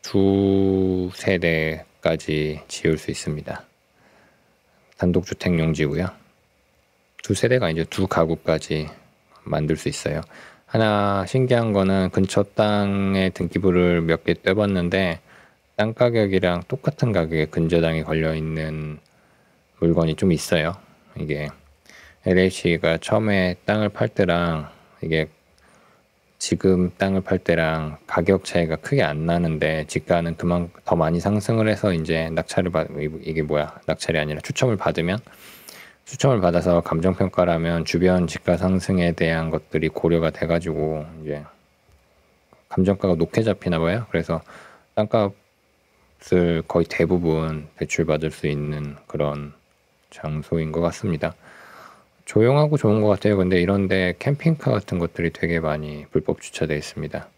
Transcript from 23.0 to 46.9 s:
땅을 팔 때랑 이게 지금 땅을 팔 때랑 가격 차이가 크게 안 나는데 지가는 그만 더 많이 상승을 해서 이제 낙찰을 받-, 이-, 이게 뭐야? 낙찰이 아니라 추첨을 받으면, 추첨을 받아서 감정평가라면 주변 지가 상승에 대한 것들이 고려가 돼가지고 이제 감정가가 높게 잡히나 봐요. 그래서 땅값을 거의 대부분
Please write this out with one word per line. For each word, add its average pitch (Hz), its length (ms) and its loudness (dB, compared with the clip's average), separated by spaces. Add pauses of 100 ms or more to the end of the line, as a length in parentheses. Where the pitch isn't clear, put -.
땅을 104 240 0
팔 110 180 -4
때랑 85 600 0 (340)
이게 80 260 0 (1120)
지금 90 600 2
땅을 95 220 0
팔 92 180 -2
때랑 80 600 -2 (100)
가격 90 360 2
차이가 82 320 0
크게 139 280 0
안 76 220 -2
나는데 80 600 0
지가는 85 500 -2
그만 87 340 -2 (140)
더 - 120 0
많이 82 240 2
상승을 107 480 0
해서 104 240 0
이제 80 380 -2
낙찰을 82 420 -2
받-, 78 260 -2
이-, 76 240 -6
이게 80 200 -2
뭐야? 76 440 -2
낙찰이 80 320 -2
아니라 76 220 -4
추첨을 120 360 -2
받으면, 85 440 -2 (840)
추첨을 135 360 2
받아서 87 400 4
감정평가라면 85 1040 0
주변 90 420 2
지가 - 300 -2
상승에 90 560 0
대한 82 380 -2
것들이 80 380 -2
고려가 82 420 0
돼가지고 78 760 -4 (160)
이제 73 220 -8 (1200)
감정가가 95 460 0
높게 82 280 0
잡히나 92 360 -2
봐요. 90 320 -2
그래서 82 320 -4 (520)
땅값을 - 1700 -2
거의 85 220 2
대부분 80 880 0